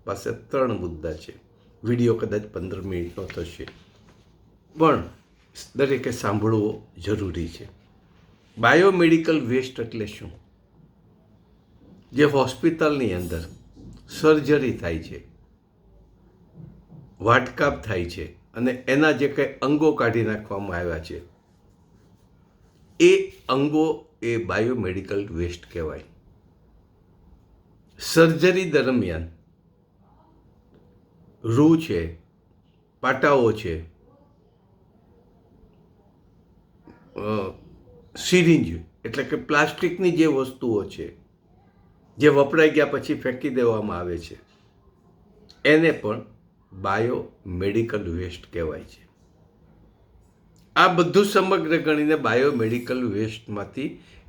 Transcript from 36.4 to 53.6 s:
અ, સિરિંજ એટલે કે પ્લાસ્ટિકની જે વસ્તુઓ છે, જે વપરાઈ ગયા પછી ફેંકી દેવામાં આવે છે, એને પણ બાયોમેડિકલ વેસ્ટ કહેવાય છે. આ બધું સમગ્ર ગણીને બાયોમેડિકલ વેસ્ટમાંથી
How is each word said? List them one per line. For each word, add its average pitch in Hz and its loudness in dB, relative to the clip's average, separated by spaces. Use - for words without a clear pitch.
અ, 101 -6
સિરિંજ 151 2
એટલે 127 -6
કે 151 -6
પ્લાસ્ટિકની 156 0
જે 156 4
વસ્તુઓ 123 -2
છે, 85 -14
જે 147 4
વપરાઈ 147 6
ગયા 143 2
પછી 143 -4
ફેંકી 127 -4
દેવામાં 110 0
આવે 87 -6
છે, - -16
એને 156 6
પણ 107 -6
બાયોમેડિકલ 101 -4
વેસ્ટ 87 -10
કહેવાય 78 -6
છે. - -20
આ 165 6
બધું 170 4
સમગ્ર 185 2
ગણીને 151 0
બાયોમેડિકલ 123 0
વેસ્ટમાંથી 107 -8